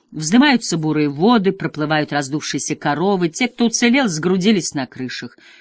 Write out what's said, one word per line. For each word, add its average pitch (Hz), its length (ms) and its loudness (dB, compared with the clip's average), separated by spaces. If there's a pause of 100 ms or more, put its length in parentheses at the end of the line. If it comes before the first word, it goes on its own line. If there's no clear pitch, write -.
(120)
Вздымаются 226 680 2
бурые 151 320 0
воды, 190 420 2
проплывают 151 640 -4
раздувшиеся 143 640 -4
коровы. 175 500 0
Те, 247 220 -2
кто 240 160 -2
уцелел, 240 420 2
сгрудились 180 640 0
на 135 140 -4
крышах. - 500 -12 (240)